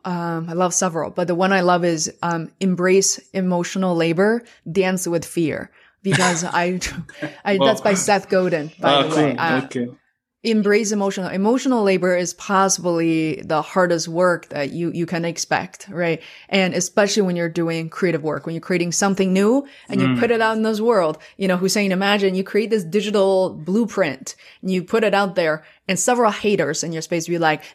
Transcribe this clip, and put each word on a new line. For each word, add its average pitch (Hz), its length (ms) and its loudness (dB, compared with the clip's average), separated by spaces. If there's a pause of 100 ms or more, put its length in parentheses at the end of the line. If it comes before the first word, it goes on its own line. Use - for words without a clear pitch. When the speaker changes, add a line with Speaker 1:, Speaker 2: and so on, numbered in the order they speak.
Speaker 1:
um, 170 440 -6
I 170 40 -10
love 175 220 0
several, 165 360 -2
but 180 160 -4
the 175 80 0
one 185 180 2
I 190 100 2
love 175 220 2
is, 160 280 -2 (100)
um, 165 280 -4 (100)
"Embrace 190 580 2 (140)
emotional 185 640 0
labor, 185 460 2 (280)
dance 185 380 0
with 170 160 -2
fear." - 460 -4 (320)
Because 180 420 0
I, 180 360 -2 (300)
<laughs> - 340 -14
I, 196 140 0
Speaker 2:
Wow. 139 80 4
Speaker 1:
that's 214 160 2
by 208 120 2
Seth 190 360 0
Godin, 175 400 0 (100)
by 160 140 2
Speaker 2:
Ah, 143 80 4
Speaker 1:
the 147 140 0
way. 151 160 2
Speaker 2:
cool. - 80 -4
Speaker 1:
Uh, 131 240 0
Speaker 2:
Okay. 123 220 -6 (560)
Speaker 1:
embrace 208 480 2
emotional, 196 380 -2
emotional 240 540 2
labor 185 340 2
is 175 160 -2
possibly 170 1120 0
the 156 160 0
hardest 175 480 0
work 170 400 0
that 143 240 -4
you, 165 200 -4
you 170 120 -2
can 165 220 -4
expect, - 640 -6
right? 170 320 -2 (260)
And 190 240 0
especially 202 500 0
when 180 140 0
you're 170 140 -2
doing 165 400 -4
creative 165 320 -2
work, 151 240 -6
when 165 80 -8
you're 160 80 -8
creating 175 300 -2
something 190 420 2
new 220 320 4 (240)
and 262 100 0
you 262 80 4
Speaker 2:
Mm. 254 100 2
Speaker 1:
put 233 120 2
it 233 100 2
out 220 160 2
in 220 60 0
this 220 180 0
world, 190 380 2 (180)
you 190 100 -2
know, 185 120 2
Hussein, 190 340 0
imagine 196 420 2
you 190 100 -2
create 208 260 -2
this 214 140 0
digital 190 680 2
blueprint 185 840 -2 (280)
and 185 80 -4
you 185 120 0
put 220 220 0
it 202 80 2
out 196 220 2
there 156 280 0 (260)
and 185 100 0
several 240 320 4
haters 190 540 0
in 170 80 -6
your 160 100 -6
space 165 260 -4
be 170 100 0
like, 156 240 2 (120)